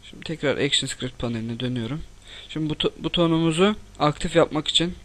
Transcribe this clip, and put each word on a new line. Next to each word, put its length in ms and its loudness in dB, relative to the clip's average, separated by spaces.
Şimdi 140 -16
tekrar 320 0
ActionScript 600 -2
paneline 420 -4
dönüyorum. 420 -4
Şimdi 260 -2
buto-, 240 -2
butonumuzu 760 2
aktif 380 0
yapmak 320 4
için 260 2